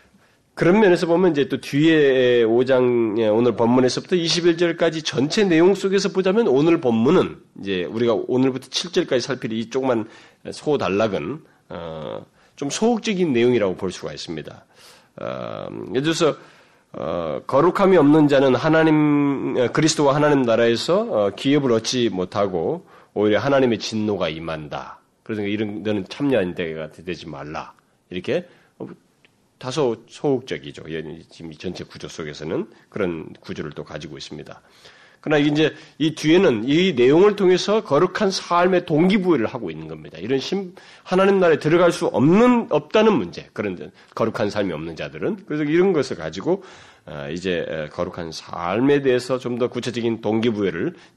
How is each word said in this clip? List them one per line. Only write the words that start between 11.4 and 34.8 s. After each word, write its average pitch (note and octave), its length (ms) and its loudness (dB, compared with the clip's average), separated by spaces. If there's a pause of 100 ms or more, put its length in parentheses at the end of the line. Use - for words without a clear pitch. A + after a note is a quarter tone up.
어, D#2+ 560 -12 (300)
좀 C#3+ 120 -6
소극적인 G#3 640 0
내용이라고 A#2 440 2
볼 F#2+ 140 -6
수가 - 220 -10
있습니다. - 520 -12 (560)
어, A1+ 480 -10 (220)
예를 A#2+ 120 -2
들어서, E3 340 0 (560)
어, D#2+ 540 -6
"거룩함이 F3+ 500 4
없는 D3 320 6
자는 C3+ 260 4
하나님, D3 1040 2
어, A#2+ 160 0
그리스도와 D3+ 420 2
하나님 D3 280 4
나라에서, A#2 580 2
어, A#2+ 300 0
기업을 C3+ 420 0
얻지 A2+ 380 0
못하고 F#2 760 -4 (280)
오히려 G#2 240 2
하나님의 C3 400 2
진노가 G#2 500 -4
임한다. D#2 680 -10 (240)
그래서 A2 180 -8
이런, G#2 420 -6
너는 G#2 240 -4
참여한 A2 480 -2
자가 D#2+ 360 -8
되지 F2 380 -12
말라." D2 440 -12 (380)
이렇게 A2+ 360 -6 (1120)
다소 B2+ 480 -4
소극적이죠. D#2+ 800 -6
예, D#2+ 420 -10
지금 E2 220 -16
이 D2+ 40 -18
전체 F2+ 280 -10
구조 - 240 -16
속에서는 D#2+ 600 -8 (200)
그런 F2 520 -6
구조를 F2 320 -12
또 D2+ 120 -14
가지고 D2+ 320 -14
있습니다. C#2+ 440 -16 (600)